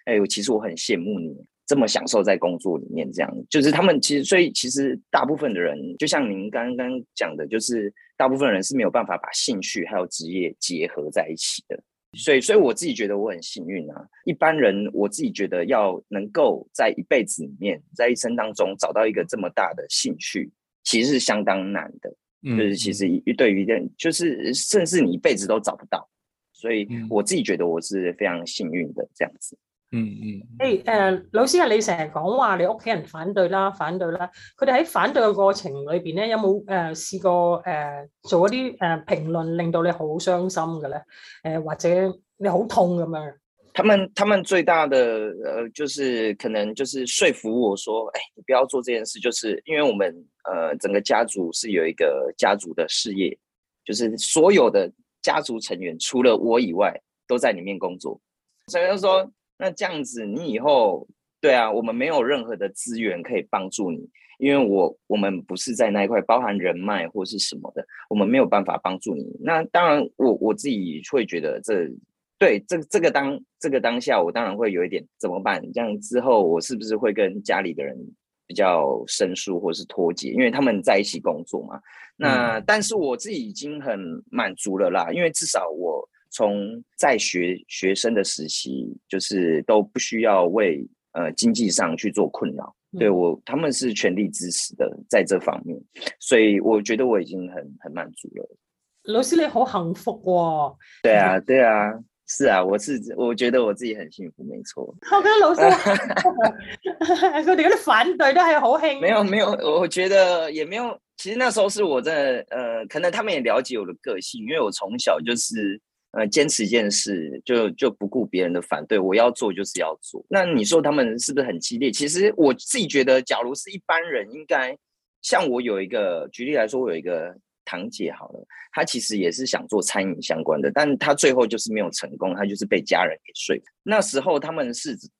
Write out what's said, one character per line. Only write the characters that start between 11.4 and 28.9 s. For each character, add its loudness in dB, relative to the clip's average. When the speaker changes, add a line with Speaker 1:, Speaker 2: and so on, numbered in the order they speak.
Speaker 1:
的。 -10
所 0
以， 6
所 2
以 10
我 6
自 -6
己 -4
觉 -2
得 -2
我 -2
很 -10
幸 -12
运 -8
啊。 -18
一 0
般 4
人 2
我 2
自 -6
己 -2
觉 -4
得 -2
要 0
能 -6
够 2
在 0
一 -6
辈 2
子 -8
里 -12
面， -4
在 0
一 2
生 -4
当 -4
中 -2
找 -2
到 2
一 0
个 -2
这 -6
么 -6
大 -2
的 -10
兴 -2
趣， -8
其 0
实 2
是 2
相 0
当 0
难 -8
的。 -12
Speaker 2:
嗯。 -2
Speaker 1:
就 2
是 0
其 -4
实 -2
一， 0
对 4
于 0
一 -2
件， 0
就 -2
是 -2
甚 0
至 2
你 2
一 -4
辈 2
子 -6
都 0
找 -6
不 -20
到。 -8
所 -6
以 -2
我 2
自 -2
己 0
觉 0
得 0
我 0
是 -4
非 -4
常 -4
幸 -8
运 -4